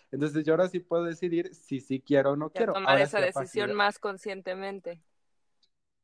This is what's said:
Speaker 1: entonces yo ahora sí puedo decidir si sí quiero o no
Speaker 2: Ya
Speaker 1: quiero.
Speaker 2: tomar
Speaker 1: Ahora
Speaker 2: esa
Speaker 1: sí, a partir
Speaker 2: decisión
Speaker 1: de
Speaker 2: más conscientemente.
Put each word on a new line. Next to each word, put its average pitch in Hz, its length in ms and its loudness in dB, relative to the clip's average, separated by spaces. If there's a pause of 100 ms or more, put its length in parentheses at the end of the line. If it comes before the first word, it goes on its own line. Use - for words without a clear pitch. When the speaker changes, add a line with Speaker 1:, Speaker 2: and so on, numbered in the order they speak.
(120)
Speaker 1:
entonces 147 340 -2
yo 160 80 4
ahora 180 160 4
sí 180 100 -6
puedo 170 240 -2
decidir 170 520 -2
si - 260 -6
sí 135 180 -4
quiero 139 320 4
o 143 60 0
no 156 160 -6
Speaker 2:
Ya - 60 -4
Speaker 1:
quiero. 214 140 0
Speaker 2:
tomar 190 180 2
Speaker 1:
Ahora - 120 6
Speaker 2:
esa 214 140 -2
Speaker 1:
sí, 196 60 2
a 185 80 0
partir - 340 -4
Speaker 2:
decisión 202 40 -2
Speaker 1:
de 208 40 -2
Speaker 2:
más 208 260 0
conscientemente. 190 1040 -8 (1040)